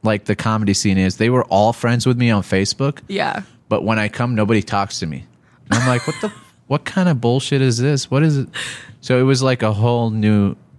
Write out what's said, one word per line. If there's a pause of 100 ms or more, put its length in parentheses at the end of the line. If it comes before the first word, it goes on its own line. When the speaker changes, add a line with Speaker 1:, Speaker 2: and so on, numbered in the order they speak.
Speaker 1:
like,
the
comedy
scene
is.
They
were
all
friends
with
me
on
Facebook.
Speaker 2:
Yeah. (260)
Speaker 1:
But
when
I
come,
nobody
talks
to
me. (440)
And
I'm
like,
"What
the, (180)
<laughs>
what
kind
of
bullshit
is
this?
What
is
it?" (520)
So
it
was,
like,
a
whole
new (220)